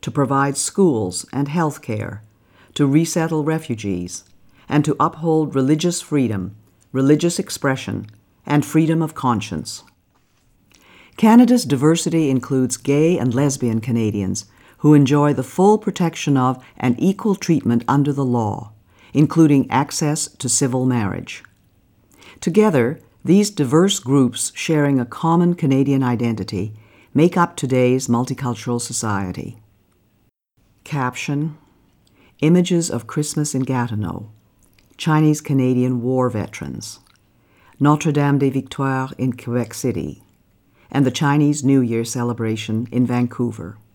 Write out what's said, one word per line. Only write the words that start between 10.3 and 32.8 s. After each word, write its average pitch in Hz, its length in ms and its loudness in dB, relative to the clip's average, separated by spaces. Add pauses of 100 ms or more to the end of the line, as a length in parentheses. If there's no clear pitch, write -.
Canada's 240 480 6
diversity 156 640 2
includes 131 480 0
gay 156 400 2
and 120 160 0
lesbian 127 480 0
Canadians 104 640 -2 (320)
who 147 160 6
enjoy 147 400 4
the 131 100 -2
full 196 340 4
protection 170 600 -2
of 127 260 0 (140)
and 123 220 0
equal 196 360 0
treatment 120 520 0
under 139 260 2
the 139 100 -2
law, 117 480 -2 (420)
including 147 560 4
access 147 580 -2
to - 200 -10
civil 127 380 0
marriage. 98 580 -4 (960)
Together, 165 600 2 (240)
these 202 240 4
diverse 156 500 2
groups 131 560 0
sharing 143 440 0
a 120 60 -2
common 175 500 0
Canadian 135 480 2
identity 110 680 -4 (400)
make 165 220 4
up 175 220 0
today's 127 500 2
multicultural 120 720 -2
society. 101 800 -6 (1300)
Caption: 147 720 -4 (840)
Images 175 480 2